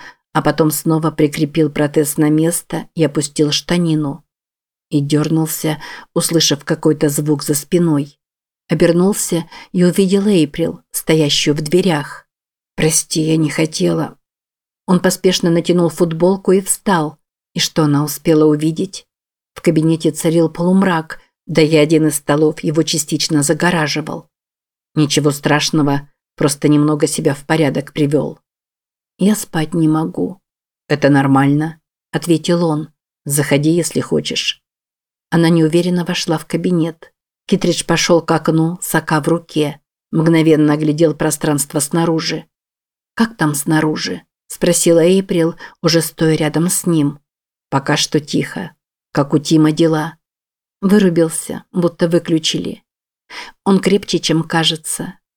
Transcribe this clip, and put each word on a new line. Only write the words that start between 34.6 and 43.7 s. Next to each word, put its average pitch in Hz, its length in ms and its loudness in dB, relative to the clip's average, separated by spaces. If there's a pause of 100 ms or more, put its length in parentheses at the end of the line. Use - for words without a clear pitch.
Она 170 220 2
неуверенно 170 560 0
вошла 170 320 -4
в - 80 -18
кабинет. 170 680 -4 (340)
Китридж 175 380 -2
пошёл 170 380 2
к - 80 -4
окну 160 500 0
с - 140 -6
А 160 80 0
К 156 180 -2
в 143 80 -4
руке. 156 520 -2 (320)
Мгновенно 160 600 4
оглядел 151 420 0
пространство 151 680 -2
снаружи. 160 640 -2 (680)
«Как 226 220 -2
там 151 180 0
снаружи?» 156 680 -2 (260)